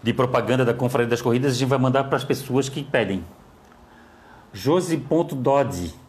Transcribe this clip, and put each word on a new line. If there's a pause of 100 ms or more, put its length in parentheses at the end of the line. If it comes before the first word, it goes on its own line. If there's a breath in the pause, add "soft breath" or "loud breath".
de
propaganda
da
Confraria
das
Corridas,
a
gente
vai
mandar
pras
pessoas
que
pedem. (1300 loud breath)
Josi
ponto
Dodge. (160)